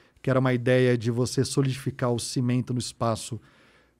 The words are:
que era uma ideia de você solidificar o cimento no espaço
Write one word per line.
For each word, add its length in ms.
que 80
era 100
uma 140
ideia 440
de 140
você 320
solidificar 680
o 80
cimento 540
no 60
espaço 600